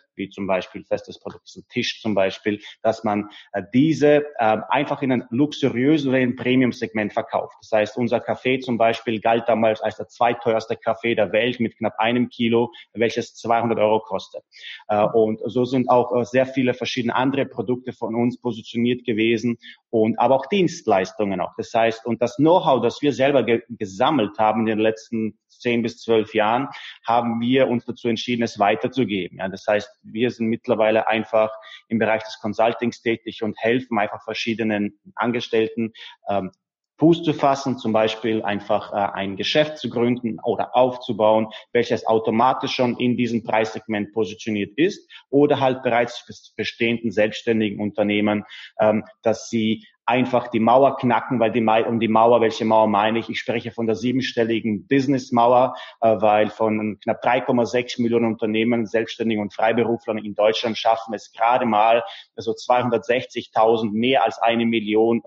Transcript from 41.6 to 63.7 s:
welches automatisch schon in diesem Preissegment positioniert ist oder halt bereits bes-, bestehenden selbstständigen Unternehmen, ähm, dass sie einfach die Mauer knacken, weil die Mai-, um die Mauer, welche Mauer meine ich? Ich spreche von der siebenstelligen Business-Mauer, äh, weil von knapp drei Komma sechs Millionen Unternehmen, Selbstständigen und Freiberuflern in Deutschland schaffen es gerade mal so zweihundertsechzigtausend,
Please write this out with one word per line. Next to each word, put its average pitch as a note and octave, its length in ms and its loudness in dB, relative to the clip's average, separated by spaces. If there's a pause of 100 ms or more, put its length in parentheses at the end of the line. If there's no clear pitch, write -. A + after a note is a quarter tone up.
welches A#2+ 340 0
automatisch A#2 680 0
schon B2 220 0
in A#2+ 200 0
diesem A#2 260 -2
Preissegment A2 680 -4
positioniert G#2 640 -4
ist F#3 340 -2 (180)
oder C#3+ 320 4
halt C3 220 0
bereits A#2+ 440 0
bes-, - 300 -20
bestehenden A#2 540 0
selbstständigen G#2+ 680 0
Unternehmen, G#2 640 0 (360)
ähm, G#2+ 240 2 (180)
dass A2 260 -2
sie A2 380 -2 (200)
einfach B2 420 0
die A#2 100 -2
Mauer B2+ 380 6
knacken, A#2+ 420 0
weil A2 140 2
die A#2 80 0
Mai-, A2 260 2
um A#2 140 -2
die A2+ 80 0
Mauer, A2+ 320 6
welche A2+ 240 0
Mauer A2 240 4
meine G#2+ 300 2
ich? G#2+ 100 -6
Ich A2+ 100 -6
spreche A#2 320 -6
von A2+ 160 -4
der A2 80 2
siebenstelligen A2+ 920 -2
Business-Mauer, B2+ 880 2 (240)
äh, A2+ 180 4
weil G#2+ 320 4
von G#2+ 480 -2
knapp - 240 -4
drei B2+ 200 0
Komma B2 220 0
sechs A#2+ 340 -4
Millionen A#2 260 2
Unternehmen, A2+ 640 0
Selbstständigen A2+ 540 -2
und G#2 140 -6
Freiberuflern A2+ 640 0
in G#2 160 -10
Deutschland A2 420 0
schaffen A2+ 380 -2
es - 160 -10
gerade B2 340 0
mal A2+ 380 4 (320)
so A2 200 -6
zweihundertsechzigtausend, A#2 1400 0